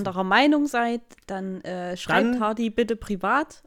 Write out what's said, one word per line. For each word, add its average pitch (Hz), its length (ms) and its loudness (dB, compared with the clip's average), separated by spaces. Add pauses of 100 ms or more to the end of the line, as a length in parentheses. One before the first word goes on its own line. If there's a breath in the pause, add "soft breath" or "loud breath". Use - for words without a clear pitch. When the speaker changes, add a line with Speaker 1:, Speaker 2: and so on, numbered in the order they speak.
Speaker 1:
anderer 185 160 -2
Meinung 285 440 4
seid, 233 340 -2 (260)
dann, 190 360 -8
äh, 180 340 -8
schreibt 208 380 2
Speaker 2:
Dann 247 60 -2
Speaker 1:
Hardy 220 300 0
bitte 233 240 0
privat 214 720 -2